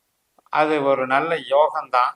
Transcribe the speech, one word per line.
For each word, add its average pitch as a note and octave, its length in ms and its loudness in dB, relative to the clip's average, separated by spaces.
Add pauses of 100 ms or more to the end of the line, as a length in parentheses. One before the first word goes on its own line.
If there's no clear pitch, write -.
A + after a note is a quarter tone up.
(520)
அது D3+ 300 0
ஒரு C3+ 240 0
நல்ல C#3+ 300 0
யோகம்தான். C#3 800 0